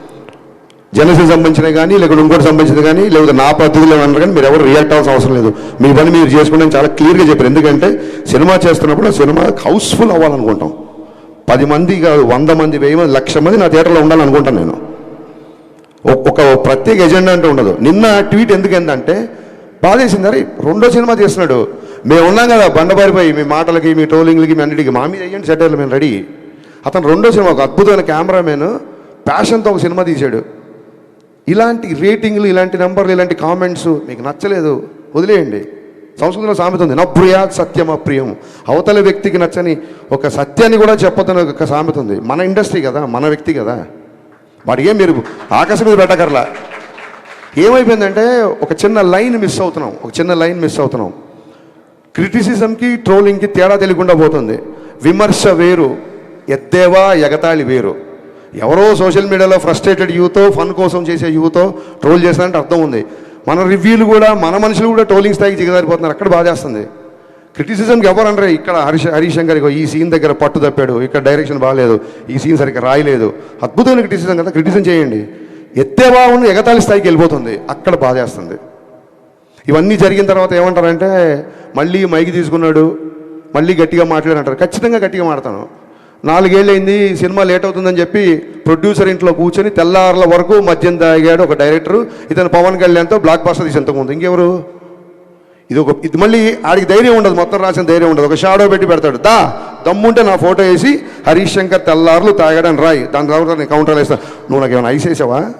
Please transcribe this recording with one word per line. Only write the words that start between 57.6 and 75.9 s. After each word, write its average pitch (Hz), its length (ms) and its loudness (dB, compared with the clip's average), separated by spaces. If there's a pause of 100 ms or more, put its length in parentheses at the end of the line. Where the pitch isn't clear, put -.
వేరు. 120 320 -2 (580)
ఎవరో 185 420 2
సోషల్ 190 340 0
మీడియాలో 190 280 2
ఫ్రస్ట్రేటెడ్ 170 540 -2
యూతో, 180 380 2
ఫన్ 165 220 -4
కోసం 175 360 -4
చేసే 170 200 -4
యూతో 165 460 0 (260)
ట్రోల్ 175 240 2
చేశారంటే 175 340 -2
అర్థం 160 240 -2
ఉంది. 120 240 -4 (420)
మన 180 200 0
రివ్యూలు 208 360 2
కూడా 214 300 4
మన 170 220 -2
మనుషులు 214 320 -2
కూడా 226 140 2
ట్రోలింగ్ 196 320 2
స్థాయికి 196 300 -2
దిగజారిపోతున్నారు. 170 480 -2
అక్కడ 190 160 -6
బాధేస్తుంది. 165 540 -2 (720)
క్రిటిసిజంకి 214 520 0
ఎవరు 202 200 2
అనరు. 202 180 0
ఇక్కడ 175 320 -2
హరీష్, 156 300 -2
హరీష్ 160 280 -2
శంకర్ 165 220 0
ఇగో 147 120 0
ఈ 151 180 -2
సీన్ 160 240 -4
దగ్గర 156 220 0
పట్టు 165 260 -2
తప్పాడు, 135 440 -2
ఇక్కడ 135 200 -4
డైరెక్షన్ 143 360 -2
బాగాలేదు, 127 420 0 (300)
ఈ 131 80 -6
సీన్ 156 200 0
సరిగ్గా 131 220 -4
రాయలేదు. 131 520 0 (300)
అద్భుతమైన 247 340 0
క్రిటిసిజం 190 400 -4
కదా, 170 140 -4
క్రిటిసిజం 165 300 0
చేయండి. 143 480 -2 (480)
ఎత్తేవా 247 580 2